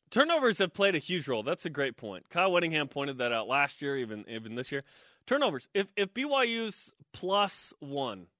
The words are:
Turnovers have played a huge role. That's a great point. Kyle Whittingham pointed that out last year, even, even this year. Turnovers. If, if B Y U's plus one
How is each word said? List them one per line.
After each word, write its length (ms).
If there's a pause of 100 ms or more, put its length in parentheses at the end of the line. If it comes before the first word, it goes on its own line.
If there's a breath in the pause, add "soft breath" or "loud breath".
Turnovers 500
have 140
played 220
a 40
huge 280
role. 160
That's 220
a 40
great 280
point. 320
Kyle 220
Whittingham 360
pointed 300
that 160
out 140
last 340
year, 160
even, 320
even 260
this 160
year. 120 (420 soft breath)
Turnovers. 480
If, 140 (100)
if 160
B 120
Y 200
U's 480 (200)
plus 680
one 480 (120)